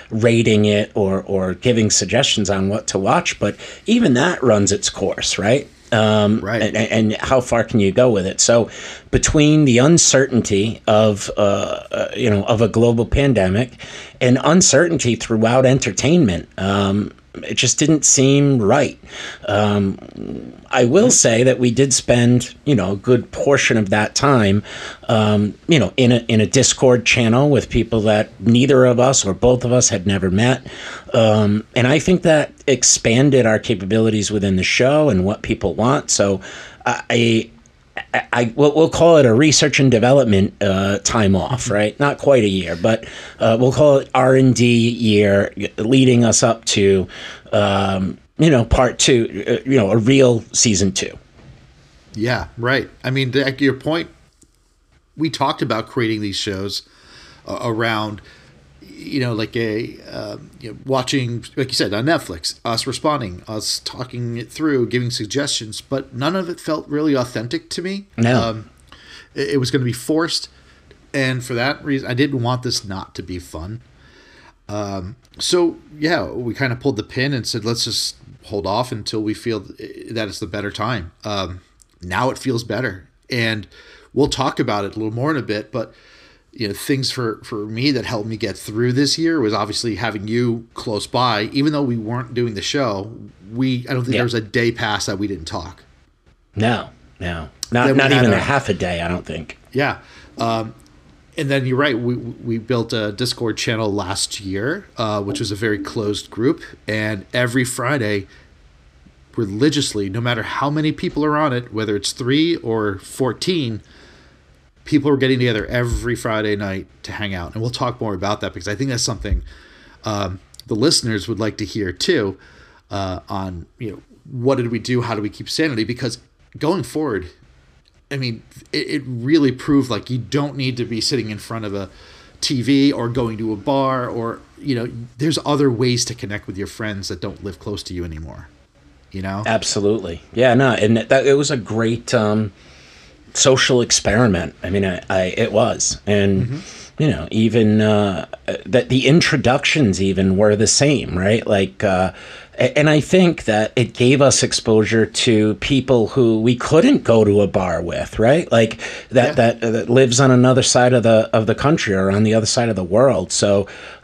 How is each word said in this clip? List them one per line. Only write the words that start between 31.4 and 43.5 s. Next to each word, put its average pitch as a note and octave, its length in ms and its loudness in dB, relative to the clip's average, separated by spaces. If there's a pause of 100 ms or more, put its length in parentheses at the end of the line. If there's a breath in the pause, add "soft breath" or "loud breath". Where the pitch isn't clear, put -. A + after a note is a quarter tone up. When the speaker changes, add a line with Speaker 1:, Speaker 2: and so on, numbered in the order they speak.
Speaker 1:
and B2 140 2
I D3+ 100 2
think F3+ 240 2
that D#3 300 2 (160)
expanded B2+ 800 4
our A2 120 2
capabilities G#2+ 720 0
within G2+ 240 0
the F#2 80 2
show D3 460 2
and F#2 160 2
what G#2 180 -2
people F#2+ 320 -4
want. B2+ 380 0
So G2+ 280 2 (460 loud breath)
I, A#2 640 0 (640)
I, - 200 -2
I, A#2 240 0
we'll, C#3+ 180 4
we'll D#3+ 160 4
call E3 280 6
it C3+ 80 8
a A2+ 60 4
research C#3+ 460 4
and C#3 100 4
development, A#2 720 4
uh, G2 380 0
time G2+ 380 2
off, F#2 300 -2
Speaker 2:
Mm-hmm. A2+ 60 -4
Speaker 1:
right? G#2 280 -2
Not C#3+ 180 0
quite C3+ 240 4
a G#2 60 2
year, F2+ 260 -2
but, G#2 320 0 (320 loud breath)
uh, A2+ 220 4